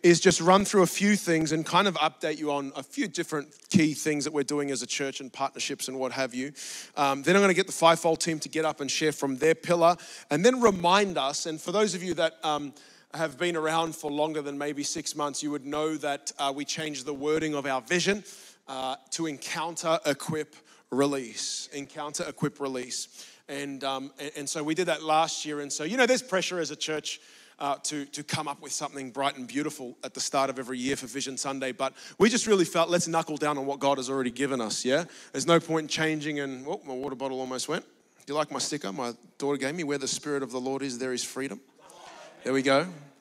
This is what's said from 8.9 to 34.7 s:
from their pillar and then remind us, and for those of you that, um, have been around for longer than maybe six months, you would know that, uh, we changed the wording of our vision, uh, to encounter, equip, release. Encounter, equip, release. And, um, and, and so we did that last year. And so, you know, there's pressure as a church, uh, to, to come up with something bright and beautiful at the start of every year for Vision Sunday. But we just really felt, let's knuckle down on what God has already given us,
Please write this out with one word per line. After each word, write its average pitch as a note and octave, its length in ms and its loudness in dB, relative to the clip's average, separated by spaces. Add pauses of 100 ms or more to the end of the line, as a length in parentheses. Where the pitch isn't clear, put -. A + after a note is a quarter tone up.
from C3+ 240 -4
their D#3 180 4
pillar E3+ 400 4 (360)
and D#3 120 2
then B3+ 160 6
remind F#3+ 600 4
us, C#3 260 -2
and D#3 160 -6
for F3 100 -6
those G3+ 220 4
of F3+ 100 -6
you F3+ 120 -2
that, E3 280 0
um, D3 300 -2 (400)
have D3 240 -4
been F3 180 0
around D#3+ 400 0
for D#3 160 -6
longer D3+ 300 0
than C#3+ 160 -6
maybe C#3+ 260 -4
six - 320 -6
months, D3 280 -4
you D3 80 -4
would C#3 160 -6
know D#3 300 -2
that, C#3+ 420 -4
uh, C#3 140 0
we C#3+ 120 -6
changed D3 400 -6
the D3 80 -6
wording D3+ 400 0
of C#3 120 -4
our C3 160 0
vision, F3+ 420 0 (440)
uh, C3 280 -4 (140)
to E3 160 -4
encounter, D#3+ 800 -2
equip, D3+ 500 -2 (360)
release. C3 840 -2
Encounter, D3 520 -8
equip, D3 360 -4
release. B2+ 640 -8 (240)
And, C#3 340 -8
um, C3+ 340 -6
and, D3 200 -10
and C#3 120 -6
so D#3 140 -4
we D#3 120 0
did F3+ 100 2
that D#3+ 180 0
last D#3 400 2
year. D3+ 160 -6
And C#3+ 140 -6
so, D3+ 100 -6
you G3 140 -2
know, B3+ 80 8
there's B3 160 4
pressure F3+ 360 -2
as D3+ 140 -2
a D3+ 40 -10
church, - 440 -6 (400)
uh, C#3+ 240 0
to, D3 220 -4
to C#3+ 180 -12
come D3+ 240 -4
up C#3+ 140 -8
with C#3+ 100 -10
something C#3 400 -8
bright C#3 240 -2
and B2+ 100 -10
beautiful C3 600 -6
at B2+ 80 -10
the E3+ 80 -8
start C3+ 280 2
of B2+ 80 -4
every B2+ 200 -6
year C3 180 0
for B2+ 120 -10
Vision C3 280 -6
Sunday. C3+ 380 -4
But C3+ 200 -4 (240)
we G#3+ 120 8
just A3+ 180 2
really G3 160 6
felt, E3 260 2
let's F3 200 2
knuckle E3 260 0
down D3 220 0
on C3+ 80 -4
what C#3 140 -4
God C#3 180 4
has B2+ 120 -6
already C3 220 0
given C3 300 0
us, G#2+ 240 -4